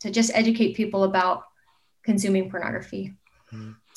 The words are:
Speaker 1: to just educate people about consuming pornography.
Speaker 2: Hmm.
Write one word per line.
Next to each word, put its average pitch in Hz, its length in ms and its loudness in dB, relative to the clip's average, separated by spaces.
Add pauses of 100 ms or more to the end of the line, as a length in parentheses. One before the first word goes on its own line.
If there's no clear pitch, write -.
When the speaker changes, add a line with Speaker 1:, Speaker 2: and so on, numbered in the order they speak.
Speaker 1:
to 202 100 -8
just 226 240 2
educate 226 420 2
people 208 280 0
about 185 400 2 (600)
consuming 196 460 2
pornography. 196 640 -8 (360)
Speaker 2:
Hmm. 110 220 -14 (240)